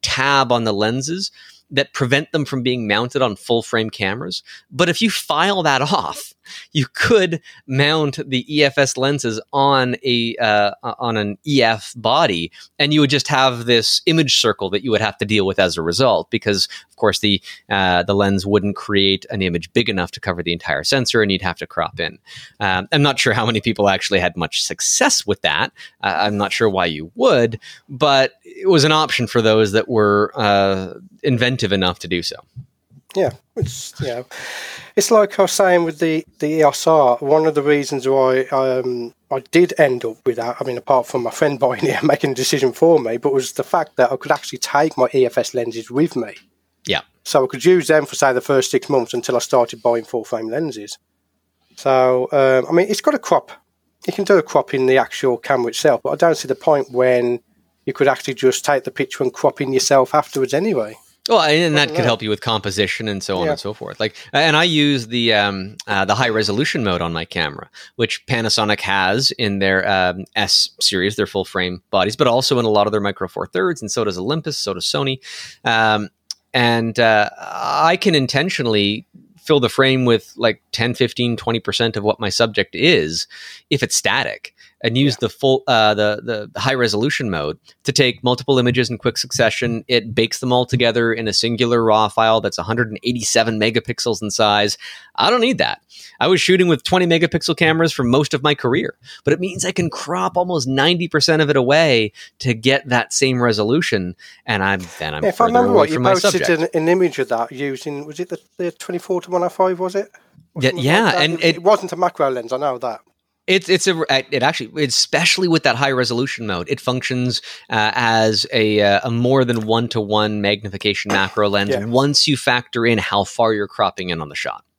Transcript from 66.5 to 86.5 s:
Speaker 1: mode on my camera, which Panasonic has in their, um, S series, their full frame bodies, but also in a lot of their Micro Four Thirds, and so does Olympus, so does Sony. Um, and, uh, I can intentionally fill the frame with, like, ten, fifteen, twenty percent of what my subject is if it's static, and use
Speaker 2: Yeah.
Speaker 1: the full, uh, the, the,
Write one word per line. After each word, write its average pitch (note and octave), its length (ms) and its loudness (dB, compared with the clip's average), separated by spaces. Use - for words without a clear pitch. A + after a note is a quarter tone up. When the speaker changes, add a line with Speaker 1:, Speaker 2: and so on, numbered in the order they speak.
Speaker 1:
mode F2+ 160 0
on E2+ 140 -4
my E2 100 -6
camera, D#2 460 -6
which - 300 -4
Panasonic A2 540 -2
has G2 520 0
in G2+ 260 -4
their, F#2+ 300 0
um, F#2 380 0
S - 320 0
series, G2+ 340 0
their G2+ 100 0
full F#2+ 200 -4
frame F2+ 440 -6
bodies, G2+ 240 0
but D3 120 2
also B2+ 320 2
in A#2 80 0
a G#2+ 40 0
lot G#2 160 4
of G#2 60 -2
their G#2+ 80 0
Micro G2+ 260 -6
Four F#2 200 -8
Thirds, F3+ 340 -4
and G#2 100 -10
so A#2 140 -2
does F#2+ 140 -4
Olympus, C#3+ 400 -6
so G2 160 -6
does F2 100 -10
Sony. C3+ 340 -2
Um, A2 460 2
and, A#2 480 0
uh, A2 380 4
I D3+ 580 0
can F3+ 180 0
intentionally A#2+ 920 0
fill D3 220 2
the A#2+ 100 2
frame C3 340 2
with, A#2 320 2
like, A2+ 260 0
ten, A#2+ 220 -2
fifteen, A#2+ 420 0
twenty A2+ 240 -2
percent - 360 -2
of G2+ 80 -6
what G#2 160 0
my G#2+ 80 -4
subject G#2 460 -2
is F2 520 0
if C#3+ 120 0
it's - 140 -2
static, A2 580 -2
and A#2 160 0
use C#3 160 4
Speaker 2:
Yeah. - 60 -16
Speaker 1:
the A#2+ 100 -2
full, C3+ 360 0
uh, A2 280 4
the, G#2 280 0
the, A2 300 -8